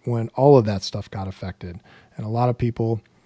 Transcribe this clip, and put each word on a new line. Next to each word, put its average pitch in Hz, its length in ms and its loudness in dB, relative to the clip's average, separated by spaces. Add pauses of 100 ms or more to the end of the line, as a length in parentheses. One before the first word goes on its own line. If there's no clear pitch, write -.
when 117 300 -4
all 139 220 8
of 117 80 6
that 101 180 -4
stuff - 260 -10
got 98 180 -10
affected. 90 520 -12 (360)
And 113 100 -10
a 107 40 -8
lot 120 200 0
of 120 80 -4
people 113 440 -2 (240)